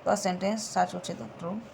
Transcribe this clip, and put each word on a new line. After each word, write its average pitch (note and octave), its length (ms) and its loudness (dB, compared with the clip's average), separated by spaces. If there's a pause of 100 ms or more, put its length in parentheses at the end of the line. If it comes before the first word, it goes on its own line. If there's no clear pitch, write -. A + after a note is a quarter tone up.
તો F3+ 60 2
આ G3+ 60 8
સેન્ટેન્સ G3 460 2
સાચું F3+ 400 0
છે - 120 -4
તો A#2 120 -8
ટ્રુ. F3 360 -6 (120)